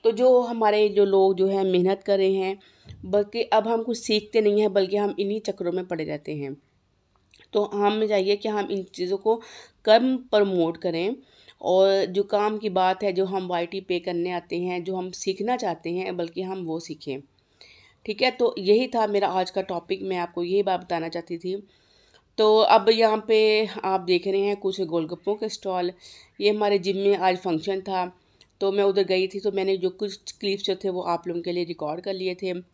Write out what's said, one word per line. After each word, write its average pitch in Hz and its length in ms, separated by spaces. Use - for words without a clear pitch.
तो 226 80
जो 247 280
हमारे 220 480
जो 202 160
लोग 196 300
जो 185 120
हैं 196 180
मेहनत 185 380
कर 196 160
रहे 190 140
हैं, 190 260
बल्कि 208 380
अब 220 260
हम 226 140
कुछ 233 160
सीखते 214 420
नहीं 208 200
हैं 208 120
बल्कि 196 240
हम 202 220
इन्हीं 202 220
चक्करों 185 320
में 180 140
पड़े 165 180
रहते 151 300
हैं। 143 220
तो 208 120
हमें 208 340
चाहिए 202 280
कि 208 120
हम 208 220
इन 196 120
चीज़ों 180 340
को 220 240
कम 240 320
प्रमोट 190 600
करें 175 400
और 190 420
जो 185 180
काम 208 360
की 214 100
बात 185 340
है, 202 100
जो 185 120
हम 190 220
वाईटी 175 340
पे 185 180
करने 175 320
आते 170 280
हैं, 180 260
जो 185 120
हम 185 140
सीखना 202 460
चाहते 170 340
हैं, 185 260
बल्कि 175 260
हम 190 200
वो 160 180
सीखें, 143 400
ठीक 214 160
है। 254 80
तो 254 280
यही 208 280
था 233 200
मेरा 202 220
आज 185 220
का 190 120
टॉपिक, 190 400
मैं 190 140
आपको 175 260
यही 185 200
बात 185 180
बताना 165 280
चाहती 170 300
थी। 190 300
तो 214 200
अब 214 300
यहाँ 220 400
पे 220 380
आप 190 160
देख 175 260
रहे 196 140
हैं 202 160
कुछ 196 240
गोलगप्पों 170 540
के 214 140
स्टॉल। 180 440
ये 208 100
हमारे 208 280
जिम 185 180
में 202 200
आज 185 200
फंक्शन 185 440
था, 180 380
तो 196 120
मैं 202 120
उधर 196 180
गई 185 240
थी, 190 140
तो 202 120
मैंने 190 240
जो 180 140
कुछ 190 420
क्लिप्स 196 320
जो 190 100
थे 185 140
वो 180 140
आप 175 260
लोगों 170 140
के 175 100
लिए 175 120
रिकॉर्ड 160 360
कर 196 140
लिए 185 200
थे। 185 160